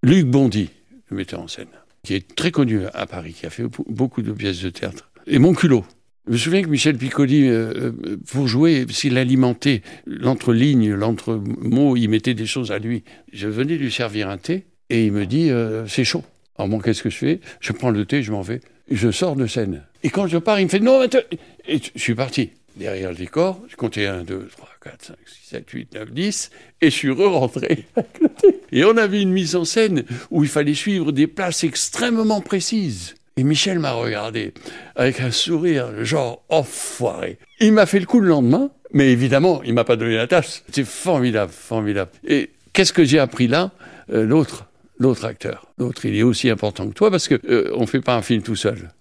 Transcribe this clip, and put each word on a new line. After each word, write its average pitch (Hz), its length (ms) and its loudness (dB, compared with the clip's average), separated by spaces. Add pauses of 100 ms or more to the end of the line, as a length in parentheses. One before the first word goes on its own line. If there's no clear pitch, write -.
Luc 156 240 6
Bondy, 123 440 2 (400)
le 98 80 -8
metteur 90 220 -10
en 87 80 -14
scène, - 200 -16 (360)
qui - 120 -6
est - 200 -8
très 170 160 -2
connu 113 300 0 (120)
à - 120 -6
Paris, 82 340 -14
qui - 60 -12
a 82 40 -10
fait - 140 -10
be-, 117 240 -8
beaucoup 123 340 -4
de 107 120 -6
pièces 101 280 -6
de 95 80 -6
théâtre. - 400 -12 (180)
Et 143 120 2
mon 165 140 6
culot. 135 320 4 (420)
Je 113 60 -2
me 120 40 0
souviens 165 240 0
que 175 80 -4
Michel 147 280 2
Piccoli, 135 520 2
euh, 113 240 0 (320)
euh, 95 120 -8 (100)
pour 131 200 -2
jouer, 135 420 2
s'il 127 280 -2
alimentait 127 640 2 (240)
l'entreligne, 120 880 2
l'entremot, 113 1040 0
il 117 100 0
mettait 110 260 0
des 110 120 -6
choses 110 260 -6
à 101 80 -4
lui. 113 240 -6 (280)
Je 98 160 -8
venais 127 280 -2
lui 139 160 -4
servir 104 380 -4
un 98 80 -8
thé 180 280 -6 (240)
et 113 160 2
il 104 60 2
me 101 140 0
dit, 147 240 0
euh, « 113 380 -2
C'est 123 180 -2
chaud. » 165 180 -4 (340)
Alors 101 120 -2
moi, 107 140 -2
qu'est-ce 113 200 0
que 110 60 -2
je - 80 -10
fais ? 165 220 0 (200)
Je - 140 -6
prends 127 160 -2
le 104 160 0
thé, 139 180 -2
je 107 80 -6
m'en 101 100 -4
vais. 110 200 -10 (280)
Je 117 220 2
sors 165 240 -2
de 131 120 -2
scène. 98 360 -4 (200)
Et 139 60 0
quand 196 180 -2
je 165 100 -2
pars, 202 220 0
il 190 60 2
me 165 40 -2
fait, « 196 120 0
Non, 262 200 6
attends. » 254 180 2 (480)
Et 147 120 0 (160)
je 123 60 -8
suis 117 140 -2
parti. 127 360 -4 (260)
Derrière 95 340 -8
le 85 60 -10
décor, 175 500 -4
je - 80 -20
comptais 107 320 -4
un, 92 160 -6
deux, 95 320 -10
trois, - 140 -20 (120)
quatre, - 240 -20
cinq, - 120 -20 (100)
six, - 220 -20
sept, - 220 -14
huit, - 220 -14
neuf, 107 180 -14
dix, 185 380 -6 (320)
et 170 80 4
je 135 60 0
suis 135 160 -2
re-rentré 147 800 0
<laughs> - 60 -10
avec - 260 -4
le 320 80 4
thé. - 320 4 (100)
Et 131 140 4
on 226 120 6
avait 208 240 2
une 190 100 2
mise 180 240 0
en 175 100 0
scène 190 380 0 (280)
où 156 120 2
il 143 60 0
fallait 147 240 0
suivre 165 380 -2
des 143 160 2
places 180 380 -4
extrêmement 220 760 -2
précises. 175 720 -4 (240)
Et 131 60 0
Michel 156 360 0
m'a 143 140 -2
regardé 110 600 -6 (420)
avec 127 240 2
un 127 120 -2
sourire, 143 720 -2
genre, 123 460 -2
enfoiré. 98 880 -2 (220)
Il 220 140 6
m'a 214 140 6
fait 196 120 2
le 180 60 -2
coup 247 140 4
le 196 80 4
lendemain, 160 420 4 (220)
mais 139 200 6
évidemment, 135 520 4
il 120 100 -2
m'a 117 100 4
pas 120 120 4
donné 113 200 0
la 113 120 0
tasse. - 440 0
C'est 139 140 -2
formidable, 123 680 0
formidable. 104 600 -4 (160)
Et - 240 0 (220)
qu'est-ce - 200 2
que 175 100 6
j'ai 143 160 4
appris 127 280 0
là ? 170 240 0 (400)
Euh, 110 140 2
l'autre, 139 400 0 (340)
l'autre 120 260 2
acteur. - 420 -10 (120)
L'autre, 120 260 -6
il 104 100 -2
est 104 80 0
aussi 123 260 2
important 104 380 -4
que 104 60 -10
toi 214 180 2
parce 180 160 -2
que, - 120 2 (100)
euh, 117 260 2
on 117 120 0
fait 131 140 -2
pas 123 140 0
un 113 60 0
film 110 220 0
tout 113 120 -6
seul. 85 340 -4 (120)